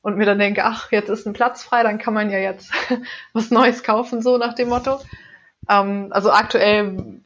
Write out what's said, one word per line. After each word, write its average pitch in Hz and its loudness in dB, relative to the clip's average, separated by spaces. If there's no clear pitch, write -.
und 208 -4
mir 208 0
dann 202 4
denke, 202 0
"Ach, 226 -4
jetzt 208 0
ist - -4
ein 208 -8
Platz 247 -2
frei, 240 0
dann 214 0
kann 214 -4
man 214 0
ja 196 -2
jetzt 190 -6
<laughs> - -16
was 226 -2
Neues 247 4
kaufen", 226 -2
so 247 4
nach 233 -2
dem 240 -2
Motto. 262 -2
Ähm, 202 2
also 202 2
aktuell 208 2